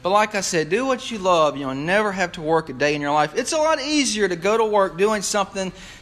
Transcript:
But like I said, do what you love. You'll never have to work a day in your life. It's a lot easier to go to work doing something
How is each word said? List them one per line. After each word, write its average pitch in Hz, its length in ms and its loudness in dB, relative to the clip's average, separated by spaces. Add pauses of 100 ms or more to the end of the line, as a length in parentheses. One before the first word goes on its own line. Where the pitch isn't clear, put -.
But 175 100 -2
like 214 260 2
I 190 60 -2
said, 156 280 0
do 233 160 0
what 262 240 -4
you 233 80 -8
love. 165 380 2
You'll 139 180 -6
never 190 380 0
have 185 200 -2
to - 80 -12
work 160 280 0
a 143 40 -10
day 143 220 0
in 147 60 -4
your 147 100 -2
life. 151 240 2
It's 247 160 -2
a 330 80 0
lot 311 220 2
easier 247 480 0
to 180 80 -2
go 196 200 0
to 226 80 4
work 196 320 2
doing 208 260 2
something 190 500 -4 (300)